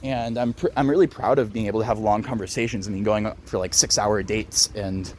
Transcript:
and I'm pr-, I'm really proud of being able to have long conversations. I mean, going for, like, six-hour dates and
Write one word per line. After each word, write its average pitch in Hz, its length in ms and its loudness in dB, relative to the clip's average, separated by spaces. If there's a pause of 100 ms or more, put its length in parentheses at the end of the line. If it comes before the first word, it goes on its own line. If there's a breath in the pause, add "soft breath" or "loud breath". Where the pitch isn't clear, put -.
and 117 360 -2
I'm 120 140 0
pr-, - 240 -2
I'm 127 120 2
really 165 180 6
proud 127 320 2
of 110 140 0
being 110 140 -2
able 104 140 0
to 110 60 0
have 110 120 2
long 107 240 2
conversations. 113 640 -4
I - 20 -8
mean, 98 120 -4
going 107 300 0 (120)
for, - 140 -4
like, 92 160 -2
six-hour 104 480 2
dates 104 520 0
and 95 440 -6